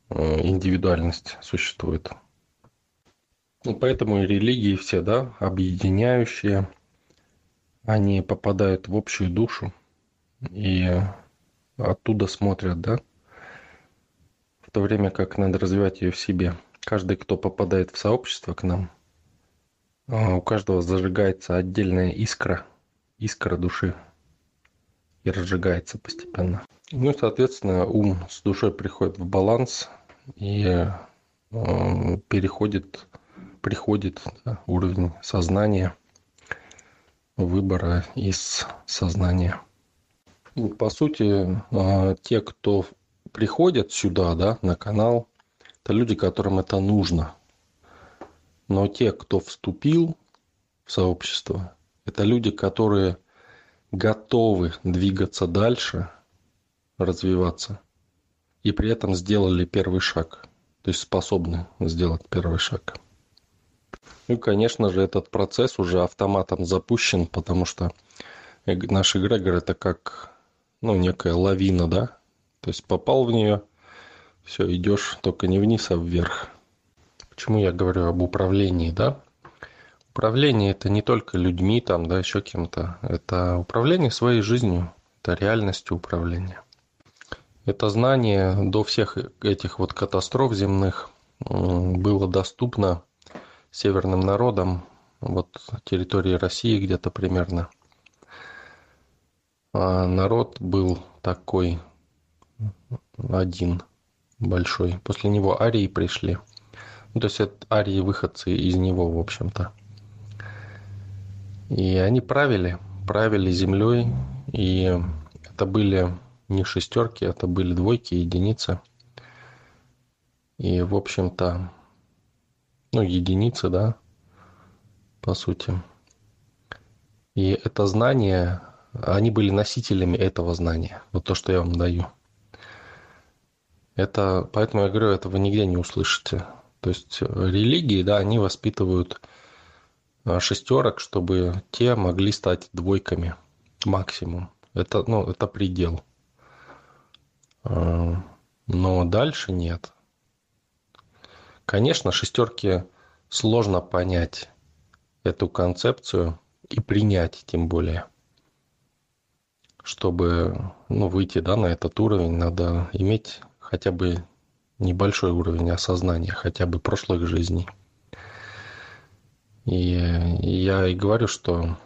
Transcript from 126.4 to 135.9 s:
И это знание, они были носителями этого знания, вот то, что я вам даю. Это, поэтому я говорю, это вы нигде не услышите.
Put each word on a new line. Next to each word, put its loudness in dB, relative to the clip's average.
И 2
это 0
знание, 2
они 0
были 2
носителями 0
этого 0
знания, -2
вот -4
то, -2
что -4
я 4
вам -2
даю. 0
Это, 0
поэтому 2
я 2
говорю, 2
это 2
вы 0
нигде 2
не 2
услышите. -2